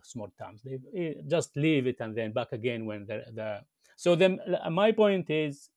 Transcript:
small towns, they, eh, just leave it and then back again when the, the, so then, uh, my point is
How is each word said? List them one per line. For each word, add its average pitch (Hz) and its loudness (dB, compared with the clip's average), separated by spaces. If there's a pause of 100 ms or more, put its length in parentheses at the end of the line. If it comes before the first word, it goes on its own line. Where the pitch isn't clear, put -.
small 104 -12
towns, 107 -14
they, 131 -10 (160)
eh, 170 -4 (140)
just 156 0
leave 143 4
it 120 0
and 110 -6
then 110 -2
back 120 -4
again 113 -4
when 104 -8
the, 107 -8 (100)
the, 107 -6 (360)
so 175 4
then, 185 4 (240)
uh, - -4
my 202 4
point 202 4
is 156 -2